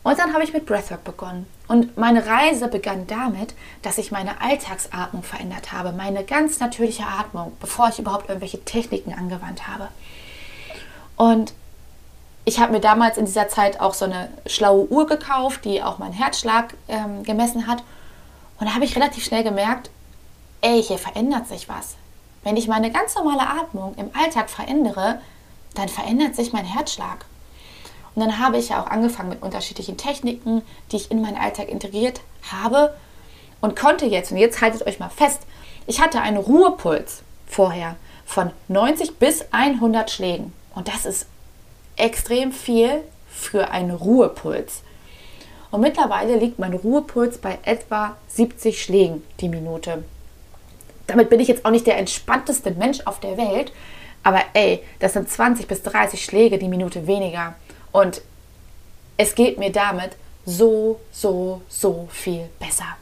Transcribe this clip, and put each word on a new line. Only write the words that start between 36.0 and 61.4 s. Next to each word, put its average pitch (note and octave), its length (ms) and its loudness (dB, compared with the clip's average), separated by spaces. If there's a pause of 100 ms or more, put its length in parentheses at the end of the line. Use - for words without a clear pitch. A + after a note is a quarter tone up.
einen G#3 160 0
Ruhepuls G#3 840 4 (220)
vorher E3+ 520 0 (280)
von F3 260 -2 (180)
neunzig C4+ 500 2
bis D4+ 240 4 (380)
hundert A3+ 300 2
Schlägen. F3+ 420 -4 (200)
Und F3+ 140 -8
das - 180 -6
ist - 200 -6 (720)
extrem B3 560 0
viel B3 500 2 (240)
für - 440 -2
einen F3+ 200 -2
Ruhepuls. F3+ 880 2 (880)
Und G#3 100 0
mittlerweile A3+ 560 2
liegt A#3 200 0
mein F3+ 160 -4
Ruhepuls A#3+ 640 0
bei F#3+ 240 -6
etwa G#3+ 520 -2 (140)
siebzig A3+ 520 0
Schlägen F3 420 2 (180)
die F3+ 80 -2
Minute. E3 560 -6 (1000)
Damit A3+ 220 6
bin A#3 120 8
ich B3 80 4
jetzt A#3+ 160 2
auch A3 60 4
nicht A#3 140 4
der A3+ 120 6
entspannteste A#3+ 760 -2
Mensch A#3 340 0
auf G3+ 140 -6
der F#3+ 180 -6
Welt, A3+ 360 -2 (500)
aber F#3+ 180 6 (120)
ey, F#3+ 280 4 (180)
das F#3+ 140 0
sind G3+ 160 -2
zwanzig A#3 380 2
bis G3 160 -4
dreißig G3+ 400 0
Schläge G#3+ 340 6
die F#3+ 120 -2
Minute F3+ 380 -2
weniger. E3+ 480 -2 (360)
Und G3 300 4 (960)
es G#3 200 2
geht A#3+ 220 4
mir G3 140 -2
damit G3 460 -2 (280)
so, A3 540 4 (120)
so, F#3 580 -2